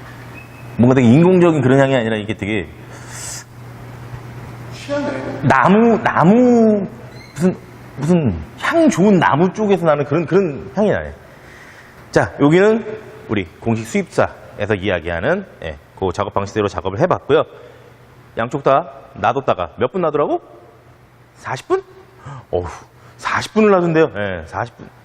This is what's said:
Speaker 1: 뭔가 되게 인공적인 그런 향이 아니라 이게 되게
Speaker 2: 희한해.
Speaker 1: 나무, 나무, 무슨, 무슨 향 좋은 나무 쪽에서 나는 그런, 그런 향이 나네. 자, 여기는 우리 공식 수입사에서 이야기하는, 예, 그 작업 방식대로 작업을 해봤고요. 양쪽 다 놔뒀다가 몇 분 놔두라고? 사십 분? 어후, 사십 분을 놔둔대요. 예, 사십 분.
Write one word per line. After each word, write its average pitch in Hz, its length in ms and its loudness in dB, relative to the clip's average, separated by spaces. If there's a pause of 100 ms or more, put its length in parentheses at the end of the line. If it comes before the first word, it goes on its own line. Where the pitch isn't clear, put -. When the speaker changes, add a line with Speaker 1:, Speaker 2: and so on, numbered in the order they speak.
(760)
Speaker 1:
뭔가 123 180 6
되게 131 140 4
인공적인 170 520 6
그런 127 180 4
향이 135 180 2
아니라 113 180 -2
이게 104 180 -6
되게 101 320 -4 (2000)
Speaker 2:
희한해. 285 360 -6 (420)
Speaker 1:
나무, 196 520 4
나무, 214 840 4 (460)
무슨, 175 200 0 (440)
무슨 143 420 0 (220)
향 330 260 2
좋은 196 320 4
나무 165 320 2
쪽에서 196 340 0
나는 147 200 2
그런, 160 200 -2
그런 151 500 -2
향이 202 160 0
나네. 78 200 -4 (1000)
자, 143 280 2
여기는 196 460 4 (420)
우리 101 160 -4 (160)
공식 113 260 -4
수입사에서 107 880 -4
이야기하는, 92 720 -4 (200)
예, 78 120 -12 (220)
그 95 140 -2
작업 101 200 -4
방식대로 101 360 -2
작업을 98 320 -8
해봤고요. 143 420 0 (920)
양쪽 120 260 -6
다 139 300 2 (260)
놔뒀다가 110 580 -2
몇 123 140 -2
분 190 100 -6
놔두라고? 160 380 -2 (960)
사십 - 340 -12
분? 381 160 -2 (680)
어후, 87 360 -6 (320)
사십 - 360 -6
분을 214 180 4
놔둔대요. 170 340 2 (100)
예, 95 300 -6
사십 - 320 -8
분. - 100 -20 (180)